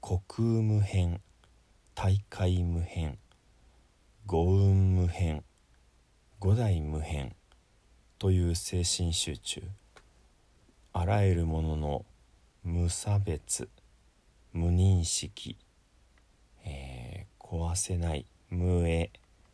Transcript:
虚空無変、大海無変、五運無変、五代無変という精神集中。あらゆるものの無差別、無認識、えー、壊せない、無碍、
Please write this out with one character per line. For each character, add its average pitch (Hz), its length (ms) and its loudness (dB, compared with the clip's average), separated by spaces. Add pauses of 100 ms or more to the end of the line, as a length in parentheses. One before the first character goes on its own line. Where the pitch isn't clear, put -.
虚 95 260 -4
空 113 180 -4 (160)
無 107 180 2
変、 90 420 0 (720)
大 98 340 0
海 90 340 0
無 85 200 -2
変、 80 360 -6 (1080)
五 85 260 2
運 95 440 6
無 90 120 2
変、 78 340 -2 (1000)
五 95 140 4
代 104 280 2
無 76 180 -4
変 71 340 -6 (840)
と 98 120 0
い 90 200 2
う 85 40 0
精 87 300 -4
神 87 280 -2
集 78 260 -4
中。 - 240 -10 (1300)
あ 90 120 -2
ら 104 180 2
ゆ 95 140 6
る 85 100 2
も 80 160 0
の 78 140 -2
の 73 280 -4 (600)
無 87 260 0
差 101 300 -2
別、 80 480 -6 (840)
無 85 180 0
認 90 340 4
識、 - 520 -6 (1080)
え 65 600 -14 (140)
ー、 - 40 -20
壊 82 320 -4
せ 95 200 -2
な 85 200 0
い、 69 100 -8 (240)
無 90 320 2
碍、 82 300 0 (400)